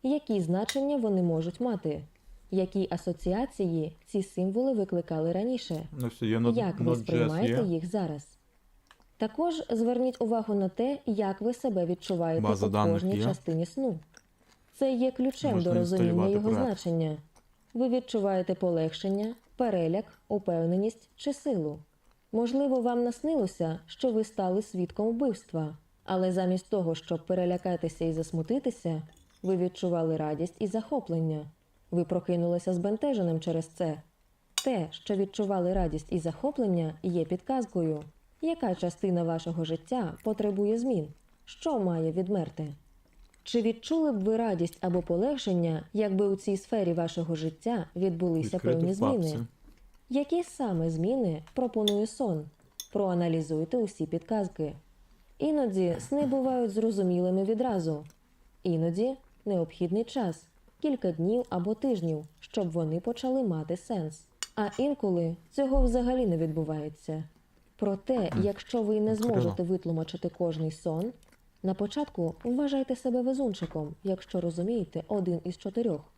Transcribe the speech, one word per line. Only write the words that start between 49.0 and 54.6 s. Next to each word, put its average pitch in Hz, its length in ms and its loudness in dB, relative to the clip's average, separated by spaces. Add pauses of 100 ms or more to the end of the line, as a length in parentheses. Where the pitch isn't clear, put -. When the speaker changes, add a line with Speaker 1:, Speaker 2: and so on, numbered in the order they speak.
Speaker 2:
папці. 214 280 2
Speaker 1:
зміни? 123 180 -4 (640)
Які 285 320 0
саме 175 480 -2
зміни 170 520 0 (120)
пропонує 214 520 0
сон? 180 380 -2 (480)
Проаналізуйте 165 840 0
усі 190 280 -2
підказки. 170 680 -4 (640)